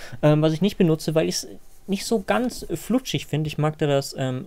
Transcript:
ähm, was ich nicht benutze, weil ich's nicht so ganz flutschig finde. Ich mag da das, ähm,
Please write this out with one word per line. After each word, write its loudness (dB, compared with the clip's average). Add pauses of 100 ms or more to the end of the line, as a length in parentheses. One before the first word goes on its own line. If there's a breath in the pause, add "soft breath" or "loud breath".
(240 loud breath)
ähm, 6
was 4
ich -2
nicht 2
benutze, 2
weil 4
ich's -4 (400)
nicht -4
so 0
ganz -2
flutschig -2
finde. -2
Ich -6
mag 0
da 0
das, 0
ähm, -2